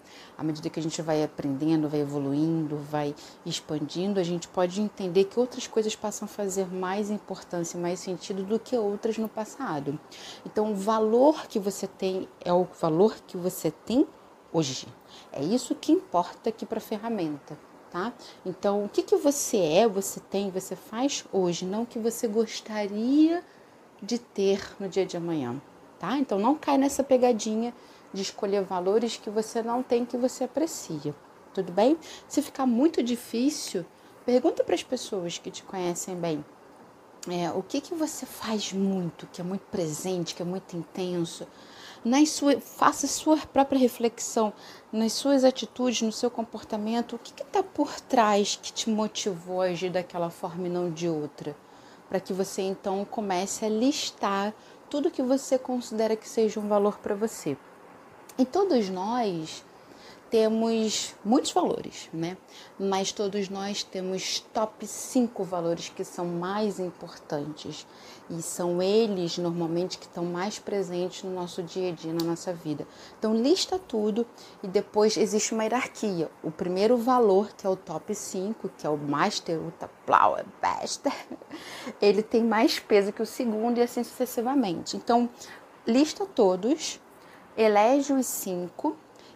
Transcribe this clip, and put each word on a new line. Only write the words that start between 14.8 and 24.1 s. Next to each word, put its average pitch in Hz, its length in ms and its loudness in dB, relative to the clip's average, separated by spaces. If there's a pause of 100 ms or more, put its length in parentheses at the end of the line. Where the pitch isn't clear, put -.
É - 120 -6
isso 247 320 0
que - 160 0
importa 233 580 0
aqui 220 160 -8
pra 220 140 -4
ferramenta, 202 800 -6 (340)
tá? 190 200 -4 (340)
Então, 202 380 0
o 202 60 -4
que 359 140 0
que 403 120 4
você 285 420 2
é, 180 300 6
você 190 320 -2
tem, 196 300 -4
você 185 260 -6
faz 240 560 -4
hoje, 180 340 0
não 202 180 -2
o - 20 -4
que 240 140 -10
você 226 280 -2
gostaria 226 1160 2 (580)
de 214 160 -2